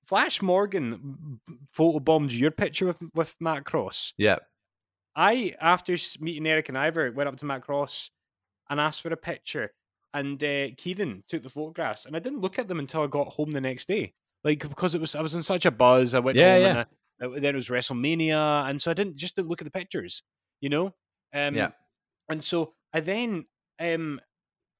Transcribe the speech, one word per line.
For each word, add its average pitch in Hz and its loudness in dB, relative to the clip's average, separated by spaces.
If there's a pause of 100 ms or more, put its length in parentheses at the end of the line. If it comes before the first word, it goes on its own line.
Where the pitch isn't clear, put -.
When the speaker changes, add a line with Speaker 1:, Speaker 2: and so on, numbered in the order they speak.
Speaker 1:
Flash 233 0
Morgan 151 -2
b-, 160 -18
b-, 123 -20 (180)
photobombed 151 4
your 139 4
picture 185 -2
with, 175 -2 (160)
with 165 -4
Matt 156 -4
Cross. - -6
Speaker 2:
Yeah. 104 4 (760)
Speaker 1:
I, 202 2
after 175 2
s-, - -6
meeting 156 -6
Eric 156 0
and 131 -6
Ivar, 151 0
went 139 -2
up 131 -12
to 147 -12
Matt 135 -6
Cross - -4 (580)
and 147 -2
asked 151 0
for 165 -6
a 160 -4
picture. - -8 (400)
And, 139 -4
uh, 139 0
Kieran 175 -6
took 165 -8
the - -14
photographs, 156 -6
and 143 -10
I 170 -2
didn't 247 -8
look 185 -4
at 226 -4
them 175 -4
until 151 -4
I 147 -2
got 143 -2
home 151 -4
the 143 -2
next 131 -6
day. 185 -2 (300)
Like, 151 2
because 160 -2
it 160 0
was, 156 -4
I 151 -4
was 160 -4
in 170 -4
such 185 0
a 170 6
buzz. 123 8
I 131 4
went 127 2
Speaker 2:
Yeah, 185 10
Speaker 1:
home 185 8
Speaker 2:
yeah. 190 8
Speaker 1:
and 143 2
I, - -10
uh, 127 -4 (100)
then 139 0
it 143 2
was 127 -4
WrestleMania, 147 0
and 139 -4
so 165 -2
I - 2
didn't, 180 -4
just 175 -8
didn't 175 -2
look 170 -6
at 160 -10
the 143 -12
pictures, 165 -8 (380)
you 139 -4
know? 170 0 (400)
Um, 143 -2
Speaker 2:
Yeah. 107 0 (580)
Speaker 1:
and 156 -6
so 165 -2 (200)
I 160 0
then, 196 -4 (340)
um, 165 -4 (580)